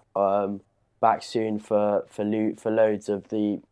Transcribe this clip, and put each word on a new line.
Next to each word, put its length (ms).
um, 440
back 220
soon 360
for, 500
for 160
lo-, 320
for 140
loads 380
of 200
the, 320